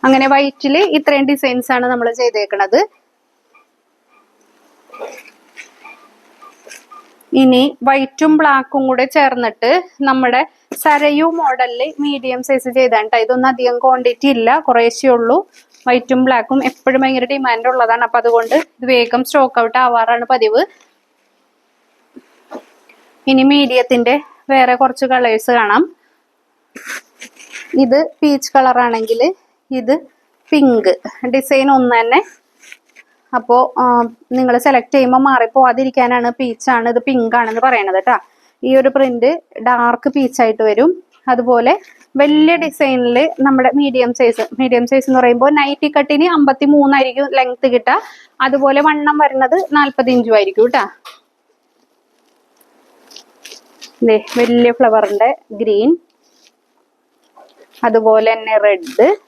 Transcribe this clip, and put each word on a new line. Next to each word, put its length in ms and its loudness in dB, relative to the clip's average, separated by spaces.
അങ്ങനെ 220 2
വൈറ്റിൽ 500 0
ഇത്രയും 540 0
ഡിസൈൻസ് 400 -4
ആണ് 140 -2
നമ്മൾ 360 -2
ചെയ്തേക്കണത്. 640 -2
ഇനി 500 2
വൈറ്റും 540 0
ബ്ലാക്കും 500 0
കൂടെ 180 0
ചേർന്നിട്ട് 760 0
നമ്മുടെ 460 0
സരയു 420 2
മോഡലിൽ 600 -4
മീഡിയം 440 -6
സൈസ് 340 -4
ചെയ്താണ് 300 0
ട്ടോ. 100 0
ഇതൊന്നും 320 0
അധികം 340 -2
ക്വാണ്ടിറ്റി 440 0
ഇല്ല, 320 2
കുറേശ്ശേ 480 0
ഉള്ളൂ. 400 0
വൈറ്റും 380 0
ബ്ലാക്കും 400 0
എപ്പോഴും 360 -2
ഭയങ്കര 240 -2
ഡിമാൻഡ് 420 -2
ഉള്ളതാണ്, 360 0
അപ്പൊ 140 -2
അതുകൊണ്ട് 380 0
ഇത് 300 -4
വേഗം 380 0
സ്റ്റോക്ക് 360 0
ഔട്ട് 180 0
ആവാറാണ് 520 0
പതിവ്. 360 0
ഇനി 160 2
മീഡിയത്തിന്റെ 760 0
വേറെ 260 2
കുറച്ച് 300 -2
കളേഴ്സ് 460 0
കാണാം. 440 0
ഇത് 160 2
പീച്ച് 340 -2
കളർ 240 2
ആണെങ്കിൽ 540 -2
ഇത് 240 -2
പിങ്ക്, 440 2
ഡിസൈൻ 440 0
ഒന്ന് 280 2
തന്നെ. 240 0
അപ്പോ, 440 0
ആ, 20 2
നിങ്ങൾ 260 0
സെലക്ട് 360 0
ചെയ്യുമ്പോ 260 2
മാറിപ്പോവാതിരിക്കാനാണ് 1200 0
പീച്ചാണ് 500 -2
ഇത് 180 0
പിങ്ക് 280 -2
ആണെന്ന് 260 -2
പറയണത് 420 0
ട്ടാ. 160 0
ഈ 120 0
ഒരു 140 4
പ്രിന്റ് 520 0
ഡാർക്ക് 480 0
പീച്ച് 260 -2
ആയിട്ട് 220 0
വരും. 400 0
അതുപോലെ 520 0
വലിയ 380 4
ഡിസൈനിൽ 840 -2
നമ്മുടെ 360 2
മീഡിയം 380 0
സൈസ്, 340 0
മീഡിയം 280 0
സൈസ് 220 0
എന്ന് 100 2
പറയുമ്പോ 300 2
നൈറ്റി 500 -2
കട്ടിന് 260 0
അമ്പത്തിമൂന്നായിരിക്കും 1080 2
ലെങ്ത് 340 -2
കിട്ടുക, 340 0
അതുപോലെ 400 0
വണ്ണം 360 0
വരുന്നത് 560 0
നാൽപത് 360 0
ഇഞ്ചും 260 2
ആയിരിക്കും 340 2
ട്ടാ. 180 -2
ദേ 140 2
വലിയ 340 2
ഫ്ലവറിന്റെ 640 0
ഗ്രീൻ, 460 0
അതുപോലെ 500 2
തന്നെ 240 -2
റെഡ് 600 0